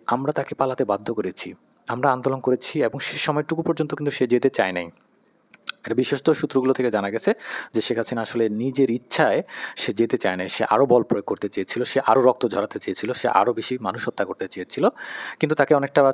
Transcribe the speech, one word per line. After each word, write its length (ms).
আমরা 260
তাকে 220
পালাতে 300
বাধ্য 300
করেছি। 400
আমরা 240
আন্দোলন 280
করেছি 420
এবং 160
সে 180
সময়টুকু 460
পর্যন্ত 320
কিন্তু 160
সে 160
যেতে 240
চায় 220
নাই। 180
একটা 120
বিশ্বস্ত 360
সূত্রগুলো 420
থেকে 180
জানা 200
গেছে 240
যে 80
শেখ 180
হাসিনা 240
আসলে 260
নিজের 420
ইচ্ছায় 520
সে 160
যেতে 260
চায় 180
নাই, 120
সে 160
আরও 220
বল 160
প্রয়োগ 220
করতে 240
চেয়েছিল, 360
সে 160
আরও 200
রক্ত 260
ঝরাতে 320
চেয়েছিল, 340
সে 160
আরও 240
বেশি 260
মানুষ 300
হত্যা 160
করতে 240
চেয়েছিল, 400
কিন্তু 160
তাকে 180
অনেকটা 400